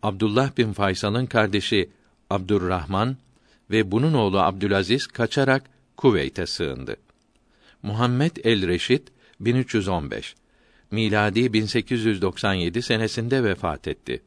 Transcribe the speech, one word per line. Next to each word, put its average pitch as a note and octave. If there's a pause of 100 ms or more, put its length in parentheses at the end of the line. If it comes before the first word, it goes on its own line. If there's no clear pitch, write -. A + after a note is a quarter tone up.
Abdullah G#2+
bin A2
Faysal'ın G2+
kardeşi G#2 (400)
Abdurrahman F#2+ (540)
ve G2+
bunun C#3
oğlu G2+
Abdülaziz G2
kaçarak C3+ (280)
Kuveyt'e F2+
sığındı. C2 (880)
Muhammed B2
el-Reşit, G2 (360)
bin A#2+
üç B2+
yüz G2+
on D#2+
beş, - (560)
miladi G#2+
bin A2
sekiz A2+
yüz G#2
doksan G2
yedi F2+
senesinde A#2
vefat F2+
etti. B1+